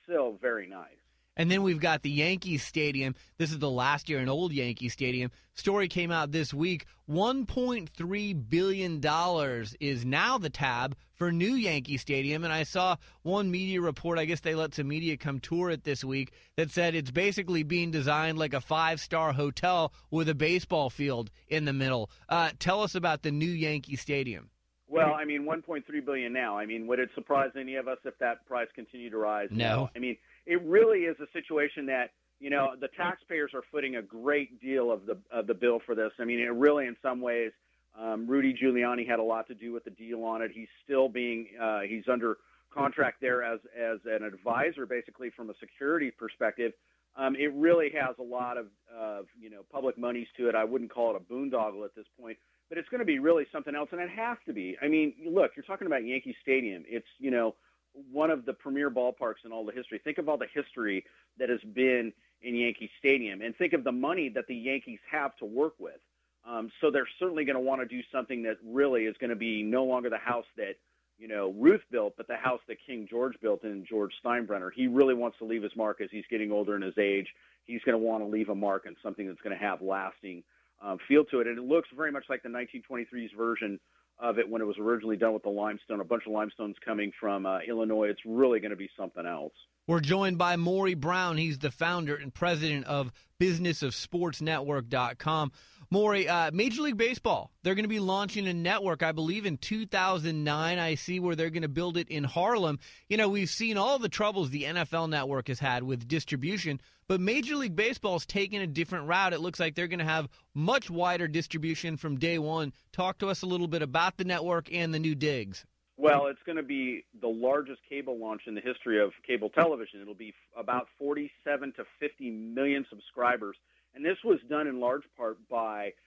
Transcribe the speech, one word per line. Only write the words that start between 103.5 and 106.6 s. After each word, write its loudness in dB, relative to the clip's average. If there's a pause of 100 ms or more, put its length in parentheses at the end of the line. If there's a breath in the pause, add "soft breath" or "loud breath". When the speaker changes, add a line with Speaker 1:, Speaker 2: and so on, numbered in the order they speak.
Speaker 2:
all 4
the -2
troubles 0
the -4
N -2
F -2
L 0
network -2
has -4
had 0
with -4
distribution, -2 (240 soft breath)